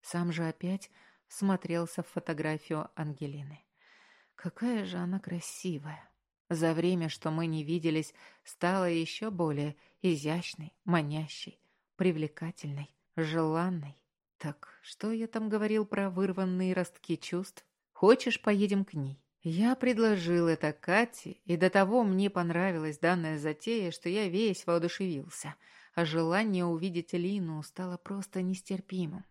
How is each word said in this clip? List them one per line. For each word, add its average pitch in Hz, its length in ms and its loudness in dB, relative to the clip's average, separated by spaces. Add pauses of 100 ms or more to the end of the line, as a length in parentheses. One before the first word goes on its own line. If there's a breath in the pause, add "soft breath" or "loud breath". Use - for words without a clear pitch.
Сам 175 300 -2
же 165 160 -2
опять 180 420 -4 (380 soft breath)
смотрелся 175 720 -2
в 160 60 -6
фотографию 156 880 -4
Ангелины. 147 680 -8 (720 soft breath)
Какая 220 480 -4
же 180 140 -6
она 180 220 -2
красивая. 151 880 -8 (400)
За 165 240 2
время, 170 340 2
что - 220 -4
мы 160 160 0
не 160 180 -2
виделись, 160 520 0 (280 loud breath)
стала 180 460 0
ещё 165 400 -2
более 151 460 -2 (260 soft breath)
изящной, 156 720 -2 (120)
манящей, 156 760 -2 (360)
привлекательной, 156 960 -2 (220)
желанной. 160 800 0 (420)
Так, - 440 -10
что - 300 -6
я 226 160 -2
там 220 220 -2
говорил 214 360 2
про 202 240 0
вырванные 185 640 0
ростки 175 420 -2
чувств? - 480 -6 (300)
«Хочешь, 240 480 6
поедем 202 420 2
к 196 120 -8
ней?» 139 260 -6 (220)
Я 202 320 2
предложил 202 720 4
это 160 240 2
Кате, - 720 -2
и 175 120 0
до 180 140 6
того 202 320 6
мне 196 260 4
понравилась 170 720 0
данная 165 400 2
затея, 170 500 -2
что - 180 -8
я 196 220 0
весь 196 380 0
воодушевился, 170 880 -2 (400 loud breath)
а 170 100 2
желание 175 600 2
увидеть 170 480 -2
Лину 175 500 -2
стало 180 340 -8
просто 196 460 -6
нестерпимым. 185 880 -4